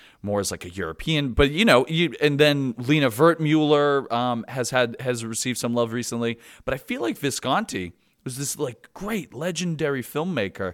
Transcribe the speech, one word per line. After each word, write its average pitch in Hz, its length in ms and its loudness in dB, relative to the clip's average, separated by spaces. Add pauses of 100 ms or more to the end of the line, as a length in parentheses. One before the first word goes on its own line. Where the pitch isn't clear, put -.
(220)
more 104 180 -2
as, 92 120 -2
like, 87 120 -10
a 87 60 -12
European, 113 640 -2
but, 143 180 4
you 175 140 2
know, 131 240 6
you, 160 320 0
and 143 180 2
then 143 380 4
Lena 135 320 2
Wertmuller, 147 1000 4
um, 120 380 0
has 123 220 -4
had, 123 320 2
has 123 240 -2
received 113 320 -4
some 120 160 -2
love 117 180 0
recently, 117 480 -4 (240)
but 131 100 -4
I 131 40 -4
feel 247 240 -8
like 311 160 -2
Visconti 131 760 -2 (340)
was 127 120 -8
this, 139 220 -6
like, 131 340 -8
great 202 400 -8
legendary 156 680 -4
filmmaker 110 720 -4